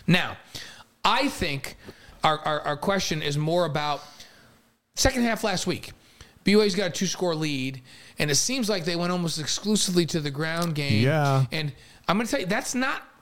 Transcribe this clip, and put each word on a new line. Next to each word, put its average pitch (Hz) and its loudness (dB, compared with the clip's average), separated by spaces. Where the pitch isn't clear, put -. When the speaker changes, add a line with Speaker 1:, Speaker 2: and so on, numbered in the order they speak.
Speaker 1:
Now, 156 2
I 247 2
think 143 -4
our, 156 4
our, 151 -2
our 147 -2
question 170 0
is 147 -2
more 165 2
about 147 -2
second - 2
half 226 0
last 196 0
week. 151 -4
B 202 6
Y 214 6
U's 202 0
got 190 0
a - -4
two-score 180 -2
lead, 139 -4
and 151 0
it 139 2
seems 247 0
like 190 -2
they 170 -2
went 175 0
almost 170 -2
exclusively 175 2
to 165 -2
the 147 -4
ground 160 -2
game. 139 2
Speaker 2:
Yeah. 139 4
Speaker 1:
And 156 -4
I'm 175 2
gonna 226 -2
tell 277 0
you, 185 -4
that's 214 -2
not 262 -2